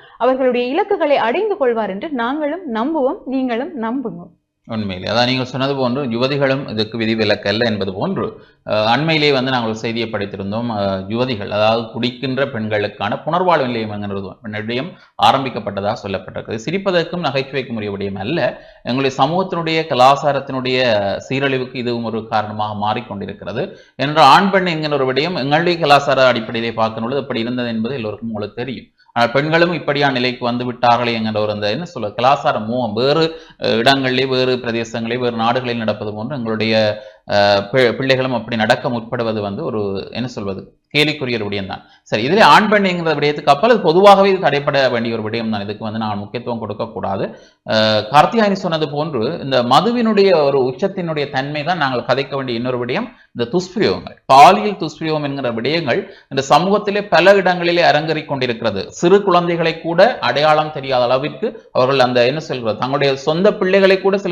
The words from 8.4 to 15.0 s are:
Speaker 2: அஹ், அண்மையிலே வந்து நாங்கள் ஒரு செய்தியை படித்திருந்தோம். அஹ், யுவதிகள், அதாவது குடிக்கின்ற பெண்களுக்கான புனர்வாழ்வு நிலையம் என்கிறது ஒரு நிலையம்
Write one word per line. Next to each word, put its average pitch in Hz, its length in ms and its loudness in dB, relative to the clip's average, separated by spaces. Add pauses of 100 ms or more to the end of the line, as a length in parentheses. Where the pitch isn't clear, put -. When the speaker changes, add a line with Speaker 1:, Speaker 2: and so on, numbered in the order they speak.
Speaker 2:
அஹ், 107 220 0
அண்மையிலே 151 440 2
வந்து 131 200 0
நாங்கள் 120 180 -2
ஒரு 110 100 -4
செய்தியை 113 280 -4
படித்திருந்தோம். 101 640 -6
அஹ், 98 360 -2
யுவதிகள், 110 440 -4
அதாவது 110 320 2
குடிக்கின்ற 127 640 -4
பெண்களுக்கான 107 720 -4
புனர்வாழ்வு 165 480 0
நிலையம் 113 260 -4
என்கிறது 101 360 -8
ஒரு 104 240 -14
நிலையம் 113 380 -6 (340)